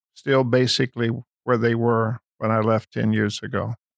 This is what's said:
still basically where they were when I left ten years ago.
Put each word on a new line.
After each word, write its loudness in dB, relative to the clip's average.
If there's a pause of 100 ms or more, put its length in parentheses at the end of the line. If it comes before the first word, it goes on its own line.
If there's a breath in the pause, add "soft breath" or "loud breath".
(140)
still 0
basically 0 (340)
where 0
they 2
were 0 (180)
when -2
I 2
left 0
ten 0
years -2
ago. -6 (220)